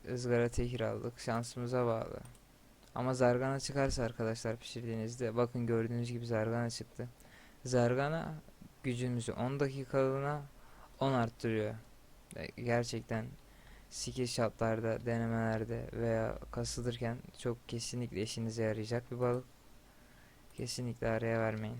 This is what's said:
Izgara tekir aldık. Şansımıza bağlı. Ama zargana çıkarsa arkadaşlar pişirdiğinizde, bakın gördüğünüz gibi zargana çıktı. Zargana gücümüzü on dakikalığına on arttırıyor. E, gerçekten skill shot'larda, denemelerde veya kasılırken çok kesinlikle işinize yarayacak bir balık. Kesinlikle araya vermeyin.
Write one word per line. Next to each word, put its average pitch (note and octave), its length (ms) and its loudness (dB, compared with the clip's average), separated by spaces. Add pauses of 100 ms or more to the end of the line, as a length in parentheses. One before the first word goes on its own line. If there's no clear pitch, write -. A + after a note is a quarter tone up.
Izgara A#2+ 420 4
tekir B2 300 0
aldık. A2+ 400 -2
Şansımıza A#2+ 680 0
bağlı. A2+ 340 0 (760)
Ama B2+ 180 0
zargana B2+ 460 4
çıkarsa C3+ 440 2
arkadaşlar A2+ 540 0
pişirdiğinizde, A#2 760 -4
bakın A#2+ 320 2
gördüğünüz A#2 440 2
gibi A#2+ 140 -4
zargana A#2 440 2
çıktı. A#2+ 400 -8 (560)
Zargana C3 680 4 (480)
gücümüzü B2 480 0
on C3 280 -2
dakikalığına C#3 840 0 (580)
on C3+ 140 4
arttırıyor. A2+ 600 2 (600)
E, - 260 -10
gerçekten A#2 640 0 (640)
skill B2 380 -4
shot'larda, A2+ 800 0
denemelerde A2+ 880 0
veya A2+ 460 0 (120)
kasılırken A#2+ 680 -2 (200)
çok A#2+ 320 -4
kesinlikle A#2 520 -4
işinize A2+ 420 -2
yarayacak A2 480 0
bir B2 80 -6
balık. B2 260 2 (1080)
Kesinlikle A#2+ 540 -4
araya A2+ 320 2
vermeyin. A2 400 -2